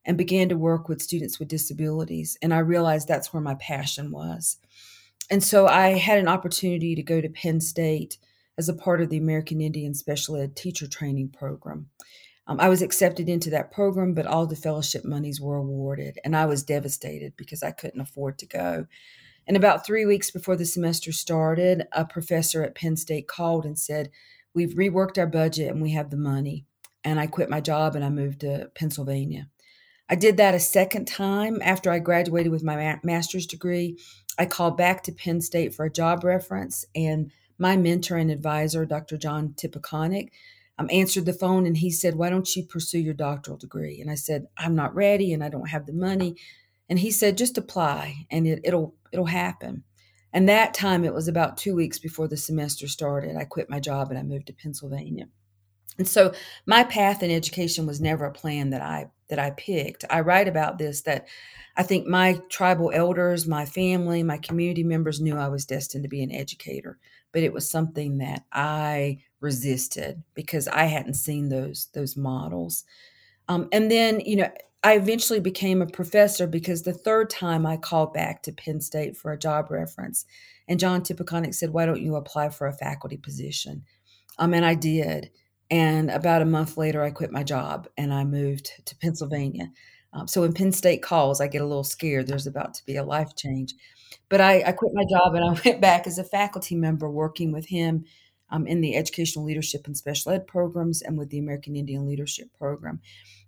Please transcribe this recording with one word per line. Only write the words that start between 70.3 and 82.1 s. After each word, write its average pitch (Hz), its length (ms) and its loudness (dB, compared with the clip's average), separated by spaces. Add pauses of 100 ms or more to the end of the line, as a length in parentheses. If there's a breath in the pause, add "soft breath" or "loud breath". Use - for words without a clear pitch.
because 160 340 -4
I 156 160 2
hadn't 151 300 0
seen 147 340 -4
those, 135 460 -4
those 139 200 -6
models. 156 720 -6 (640 soft breath)
Um, 175 240 0
and 214 180 4
then, 226 300 4
you 208 160 0
know, 190 140 4 (340)
I 214 80 10
eventually 220 480 4
became 185 420 2
a 170 40 2
professor 196 600 4
because 165 360 -2
the 180 100 -2
third 220 380 2
time 165 340 0
I 160 140 0
called 156 340 0
back 160 300 -4
to 160 100 -10
Penn 156 280 -6
State 151 360 -6
for 156 160 -8
a 151 60 -8
job 151 320 -2
reference, - 560 -6 (420 loud breath)
and 180 100 0
John 180 220 2
Tipaconik 170 540 -4
said, 165 160 -4
"Why 165 160 2
don't 165 160 0
you 160 120 -2